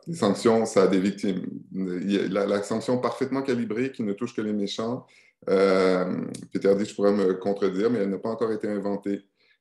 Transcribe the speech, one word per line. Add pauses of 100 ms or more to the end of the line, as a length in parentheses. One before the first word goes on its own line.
Les
sanctions,
ça
a
des
victimes. (280)
Il
y
a
la,
la
sanction
parfaitement
calibrée
qui
ne
touche
que
les
méchants, (420)
euh, (260)
Peter
Ditch
pourrait
me
contredire,
mais
elle
n'a
pas
encore
été
inventée. (360)